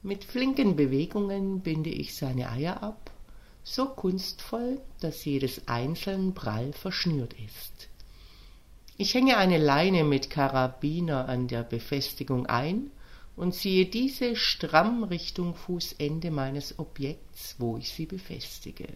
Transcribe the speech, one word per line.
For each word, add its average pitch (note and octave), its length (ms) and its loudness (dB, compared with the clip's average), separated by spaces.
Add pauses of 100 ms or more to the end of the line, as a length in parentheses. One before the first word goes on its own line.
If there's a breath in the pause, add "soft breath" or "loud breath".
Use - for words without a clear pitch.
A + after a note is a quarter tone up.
Mit G3+ 220 -6
flinken B3+ 520 4
Bewegungen F#3+ 840 2
binde D#3+ 300 -2
ich - 260 -6
seine B2+ 340 -2
Eier C#3+ 320 -2
ab, G#3+ 280 -10 (540 soft breath)
so - 200 0
kunstvoll, A#3+ 960 -2 (200)
dass - 260 -4
jedes C#3 420 -2
einzelne F3+ 640 0
prall A#2 400 -2
verschnürt D#3 640 -2
ist. - 560 -14 (1040 soft breath)
Ich G3 160 0
hänge B3+ 240 6
eine F3+ 220 8
Leine D#3 460 6
mit C#3+ 260 2
Karabiner C3+ 1000 2
an B2+ 180 0
der A#2+ 160 -2
Befestigung B2 840 -2
ein F3 440 0 (460 loud breath)
und F3+ 180 0
ziehe F#3 300 4
diese A#3+ 520 0
stramm G#3+ 680 4
Richtung F3 500 -2
Fußende E3 760 -4
meines C#3 480 -4
Objekts, - 800 -8
wo A#2 180 -2
ich - 160 -8
sie D#3+ 140 -6
befestige. - 880 -10